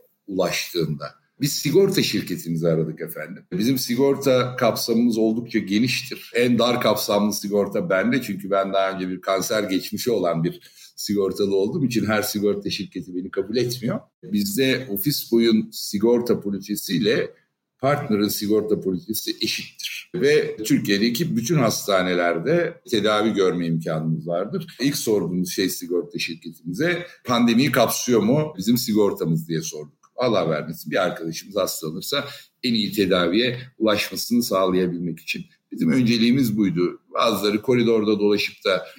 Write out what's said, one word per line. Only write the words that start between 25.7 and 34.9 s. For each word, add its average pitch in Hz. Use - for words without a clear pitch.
şirketimize, 87
"Pandemiyi 120
kapsıyor 117
mu 147
bizim 110
sigortamız?" 95
diye 80
sorduk. -
Allah 104
vermesin 78
bir 98
arkadaşımız 85
hastalanırsa 95
en 123
iyi 104
tedaviye 95
ulaşmasını 110
sağlayabilmek 90